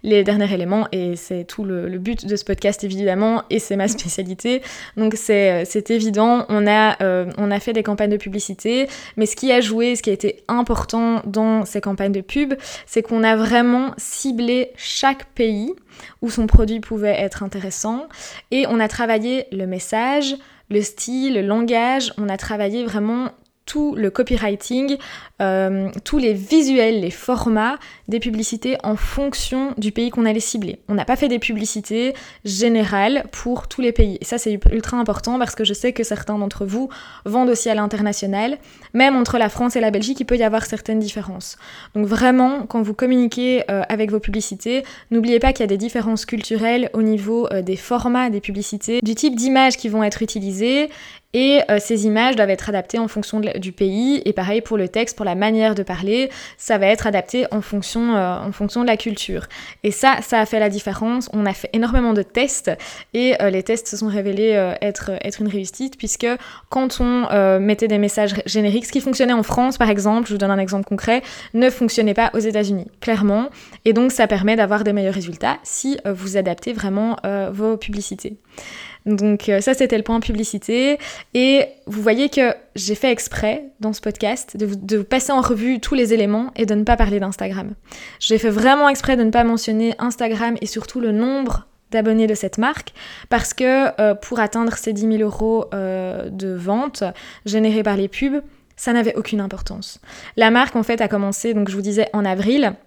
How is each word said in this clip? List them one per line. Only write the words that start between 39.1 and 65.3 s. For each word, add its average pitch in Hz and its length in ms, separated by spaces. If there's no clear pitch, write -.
entre 247 200
la 220 120
France 240 260
et 247 60
la 220 100
Belgique, 214 300
il 233 60
peut 240 120
y 226 60
avoir 220 200
certaines 220 360
différences. 196 580
Donc 208 100
vraiment, 254 600
quand 226 160
vous 208 120
communiquez, 254 720
euh, 196 200
avec 214 240
vos 214 80
publicités, 220 640
n'oubliez 233 300
pas 262 120
qu'il 254 120
y - 0
a - 20
des 196 100
différences 220 480
culturelles 226 680
au 220 100
niveau, 220 500
euh, 190 100
des 185 140
formats 240 540
des 202 100
publicités, 208 600
du 220 140
type 277 180
d'images 262 420
qui 233 120
vont 214 160
être 208 180
utilisées, 220 680
et, 269 280
euh, 208 80
ces 208 280
images 226 300
doivent 208 120
être 190 220
adaptées 196 280
en 226 100
fonction 214 320
de 214 60
la, - 120
du 185 140
pays, 220 520
et 208 80
pareil 202 300
pour 226 160
le 180 100
texte, 226 280
pour 208 100
la 175 80
manière 220 400
de 202 80
parler, 202 480
ça 214 220
va 196 80
être 214 200
adapté 208 440
en 208 100
fonction, 226 560
euh, 180 220
en 196 140
fonction 208 280
de 247 60
la 220 100
culture. - 500
Et 208 80
ça, 269 320
ça 226 180
a 214 60
fait 220 140
la 208 100
différence. 220 640
On 208 100
a 196 80
fait - 220
énormément 233 400
de 202 80
tests, 240 480
et, 247 300
euh, 202 80
les 185 120
tests 226 260
se 208 100
sont 220 80
révélés, 202 480
euh, 185 260
être, 202 300
être 202 200